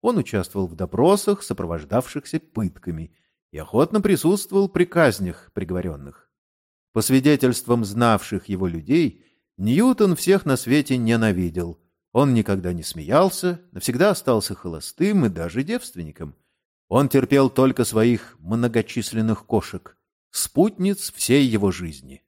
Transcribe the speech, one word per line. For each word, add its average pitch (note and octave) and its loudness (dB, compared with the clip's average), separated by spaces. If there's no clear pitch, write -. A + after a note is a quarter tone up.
Он A#3+ 0
участвовал G2 -4
в E2+ -12
допросах, E3+ 0
сопровождавшихся F#2 -6
пытками, - -8
и D2+ -12
охотно C#3+ 0
присутствовал G3 0
при F3 0
казнях G#2 0
приговоренных. E2+ -8
По A2+ 0
свидетельствам C3 2
знавших G#2+ 0
его F#2+ -2
людей, F#2+ -2
Ньютон F#3+ 2
всех F#3+ 2
на C3+ 2
свете C3+ 0
ненавидел. F#2 0
Он C3+ 2
никогда G2 0
не E2+ -6
смеялся, E3+ 0
навсегда B2+ 0
остался A2+ -2
холостым D3 -2
и - 2
даже E2+ -6
девственником. F2 -10
Он C3 2
терпел C3+ 4
только C3 2
своих A#2 0
многочисленных A2 -2
кошек, - -4
спутниц - -2
всей C3+ 2
его G#2 0
жизни. C#2 -12